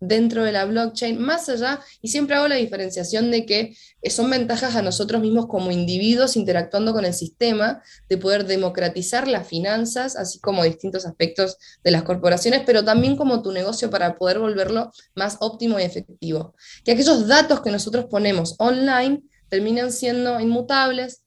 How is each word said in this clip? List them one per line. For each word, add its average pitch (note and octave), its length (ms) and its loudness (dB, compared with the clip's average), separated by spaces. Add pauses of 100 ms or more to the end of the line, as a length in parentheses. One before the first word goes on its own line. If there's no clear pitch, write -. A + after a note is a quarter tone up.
dentro A3+ 440 2
de G#3+ 80 0
la G3 120 0
blockchain, A3+ 540 -2
más D#4 300 -2
allá, C4 320 -2 (200)
y A3+ 80 -10
siempre C#4+ 280 0
hago D4 100 2
la C#4+ 80 2
diferenciación G#3 800 -2
de A3+ 120 0
que, A3 320 -2 (240)
eh, G#3+ 100 -4
son A#3+ 200 0
ventajas A#3 460 -2
a A3 40 2
nosotros G#3 400 -2
mismos A3+ 280 2
como F#3 240 -2
individuos G3+ 640 2
interactuando G3+ 560 0
con G#3+ 120 0
el F3+ 80 0
sistema, A3 680 -2 (260)
de F#3+ 80 2
poder G3 300 0
democratizar F#3 800 -2
las G#3 200 -2
finanzas, A3+ 680 -4
así - 240 -8
como F#3+ 240 0
distintos F#3 420 -2
aspectos E3+ 540 -2 (240)
de C3+ 80 4
las E3 140 4
corporaciones, F3+ 600 2
pero G#3+ 200 4
también A#3+ 320 4
como B3+ 260 0
tu G3 80 -4
negocio G3+ 400 -4
para F3+ 260 0
poder F#3 220 2
volverlo A3 540 -2 (240)
más G3+ 240 -4
óptimo A3 400 -2
y - 20 2
efectivo. E3 720 -6 (300)
Que A#3 80 4
aquellos C4 340 6
datos D4+ 340 6
que G#3+ 120 -2
nosotros A3+ 360 -2
ponemos G3+ 500 0
online C4 680 2 (240)
terminan A3+ 420 -2
siendo B3 480 -2
inmutables B3+ 880 0